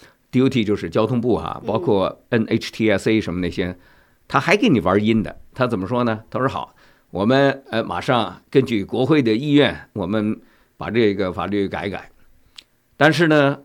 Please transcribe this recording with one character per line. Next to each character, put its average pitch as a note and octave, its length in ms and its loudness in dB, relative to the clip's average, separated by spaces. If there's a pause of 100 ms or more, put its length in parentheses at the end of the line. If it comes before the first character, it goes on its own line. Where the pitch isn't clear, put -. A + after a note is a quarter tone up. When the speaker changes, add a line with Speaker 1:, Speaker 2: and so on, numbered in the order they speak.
(300)
Speaker 1:
D B2 100 2
O C3 80 4
T A#2 160 2
就 G2+ 100 0
是 F#2 140 -4
交 A2 180 0
通 A#2+ 140 -2
部 A2+ 160 0
啊， - 260 -8
Speaker 2:
嗯。 - 40 -12
Speaker 1:
包 G#2+ 120 -2
括 G2 520 -2
N A2 160 0
H - 260 -4
T A2 180 0
S G2 220 0
A A2 80 2
什 F#2 120 -8
么 F2 80 -4
那 F2+ 100 -4
些， F2+ 260 -6 (500)
他 C3+ 140 0
还 - 160 2
给 A3 120 0
你 B2+ 120 4
玩 F#2+ 240 2
阴 A2 180 2
的。 - 160 -10 (140)
他 B2+ 140 -2
怎 A2+ 120 -4
么 F#2 80 -6
说 B2 180 -2
呢？ A2 260 -4
他 A2+ 80 -8
说 B2+ 100 0
：“好， - 260 -8 (360)
我 F#2+ 160 -2
们， C#3 440 2
呃， A2+ 140 -2
马 F2 160 -6
上 A2 480 -2
根 C3+ 160 4
据 G#2+ 200 -2
国 A#2+ 200 -2
会 D#3 160 4
的 A2+ 140 0
意 C#3+ 160 -4
愿， C#3 260 4 (160)
我 F#2+ 140 -6
们 G#2+ 340 -2 (380)
把 - 100 -8
这 G#2+ 240 2
个 G2 200 -2
法 F2 140 -6
律 G2 220 -2
改 E2 180 -6
一 G#2 40 -4
改。” - 180 -12 (880)
但 D3+ 160 6
是 D#3+ 140 2
呢， D3 380 4